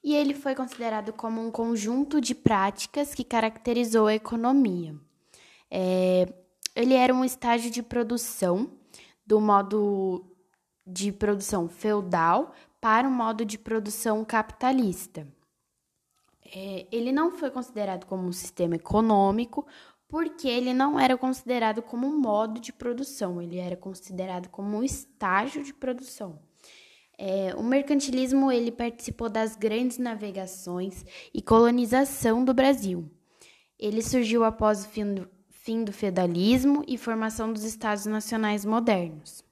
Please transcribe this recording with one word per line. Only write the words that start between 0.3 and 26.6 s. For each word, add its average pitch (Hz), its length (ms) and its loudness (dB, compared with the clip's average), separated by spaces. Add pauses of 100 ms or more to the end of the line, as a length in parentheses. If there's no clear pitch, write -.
foi 269 220 -4
considerado 226 560 -6
como 226 340 -6
um 226 60 -6
conjunto 233 720 0
de - 120 -2
práticas 208 800 -2
que 247 120 -6
caracterizou 226 840 2
a 214 80 4
economia. 220 800 0 (760)
É, 185 640 2 (420)
ele 254 200 4
era 254 200 6
um 254 120 2
estágio 233 440 0
de 233 140 -6
produção 226 880 -2 (560)
do 214 140 6
modo 196 840 2 (600)
de 190 240 -4
produção 202 560 -2
feudal 190 840 2 (260)
para 233 300 4
o - 20 2
modo 226 320 -2
de 214 140 -6
produção 220 680 -2
capitalista. 220 1040 -2 (1200)
É, 190 440 -12
ele 233 220 -2
não 311 180 2
foi 294 220 -4
considerado 202 540 -6
como 185 200 -6
um 180 60 -2
sistema 175 460 -2
econômico, 214 920 2 (400)
porque 320 400 -4
ele 247 240 0
não 277 280 2
era 254 180 4
considerado 240 640 -2
como 240 240 -6
um 294 120 0
modo 220 440 0
de - 100 -14
produção, 240 680 -6
ele 175 160 -8
era 180 180 -6
considerado 185 760 -10
como 208 280 -6
um 226 60 -2
estágio 254 800 -4
de 277 100 -14
produção. 240 680 -10 (800)